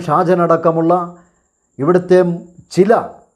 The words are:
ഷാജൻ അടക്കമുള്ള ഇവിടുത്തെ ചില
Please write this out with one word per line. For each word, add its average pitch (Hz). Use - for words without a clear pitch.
ഷാജൻ 175
അടക്കമുള്ള 165
ഇവിടുത്തെ 180
ചില 196